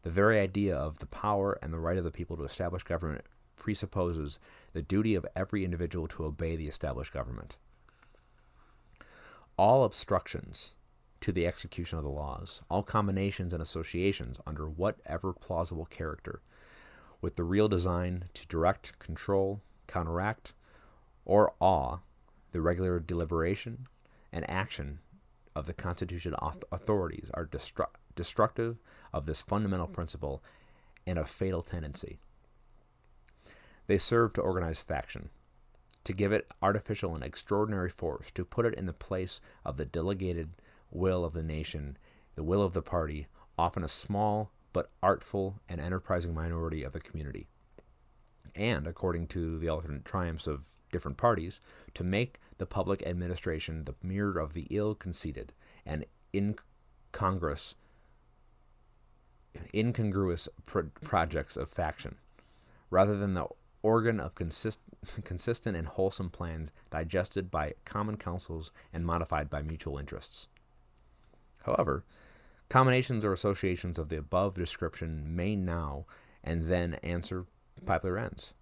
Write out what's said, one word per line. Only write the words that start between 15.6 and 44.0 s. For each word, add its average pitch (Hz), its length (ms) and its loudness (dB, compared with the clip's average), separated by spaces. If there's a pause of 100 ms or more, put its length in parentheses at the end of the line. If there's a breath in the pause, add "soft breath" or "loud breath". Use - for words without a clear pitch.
character, - 560 -8 (800 loud breath)
with 85 160 -2
the 85 80 2
real 104 240 6
design 90 640 2
to - 140 -14
direct, 85 520 2
control, 98 640 0 (260)
counteract, 90 680 -2 (720 soft breath)
or 101 380 8
awe 80 380 6 (520)
the 85 80 0
regular 87 400 4
deliberation 85 880 0 (460 soft breath)
and - 160 -4
action 80 500 -2 (560)
of 76 100 -4
the 85 80 -6
Constitution 87 680 -4
auth-, 82 320 -4
authorities 85 600 0
are 82 120 -4
destru-, - 400 -4 (320)
destructive 117 640 0 (340 loud breath)
of 73 120 -2
this 78 160 -4
fundamental 98 460 0
principle 76 560 -6 (640 soft breath)
and 90 100 0
a 78 60 0
fatal 92 380 -2
tendency. - 580 -8 (1700 loud breath)
They 101 100 6
serve 117 360 4
to - 80 0
organize 87 400 0
faction, - 480 -6 (760)
to - 80 -6
give 98 220 4
it - 180 2 (100)
artificial 101 540 2
and 69 80 -6
extraordinary 101 640 0
force, - 420 -4
to 92 120 -4
put 117 220 0
it 113 80 2
in 92 140 -4
the 85 40 -2
place - 480 -4 (240 loud breath)
of 67 140 -4
the - 80 -2
delegated 85 640 -2 (440 soft breath)
will 92 320 4
of 80 80 -4
the 80 100 -2
nation, 78 540 -4 (380 soft breath)
the 76 80 -4
will 92 180 4
of 92 120 2
the 90 80 0
party, 76 460 -2 (300 soft breath)
often 85 260 2
a 78 60 -4
small 104 640 0 (200)